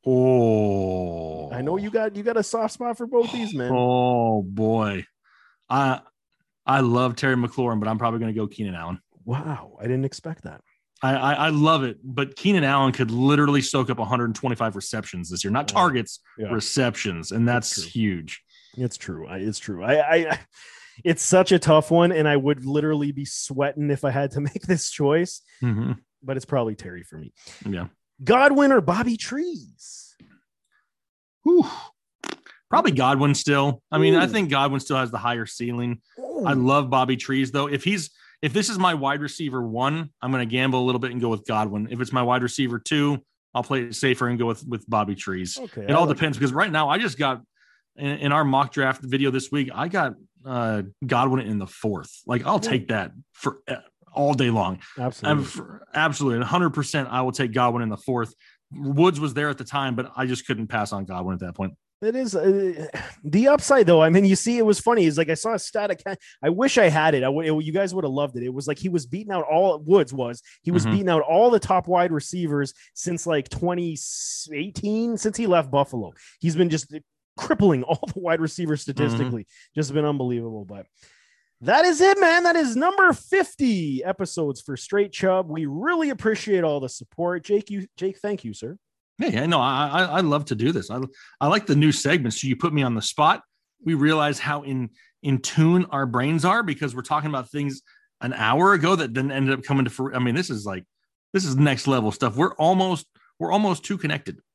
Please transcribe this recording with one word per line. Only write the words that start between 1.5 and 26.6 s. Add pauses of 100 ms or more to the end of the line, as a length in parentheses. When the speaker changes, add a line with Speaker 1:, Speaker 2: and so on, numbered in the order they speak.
Speaker 2:
I
know
you
got,
you
got
a
soft
spot
for
both
these,
man.
Speaker 1:
Oh,
boy. (640)
I, (640)
I
love
Terry
McLaurin,
but
I'm
probably
gonna
go
Keenan
Allen. (260)
Speaker 2:
Wow.
I
didn't
expect
that. (420)
Speaker 1:
I,
I,
I
love
it,
but
Keenan
Allen
could
literally
soak
up
a
hundred
twenty-five
receptions
this
year.
Not
Speaker 2:
Yeah.
Speaker 1:
targets, (180)
Speaker 2:
Yeah.
Speaker 1:
receptions,
and
that's
Speaker 2:
It's (100)
true.
Speaker 1:
huge. (360)
Speaker 2:
It's
true.
I,
it's
true.
I,
I, (640)
it's
such
a
tough
one,
and
I
would
literally
be
sweating
if
I
had
to
<laughs>
make
this
choice, (220)
Speaker 1:
Mm-hmm. (300)
Speaker 2:
but
it's
probably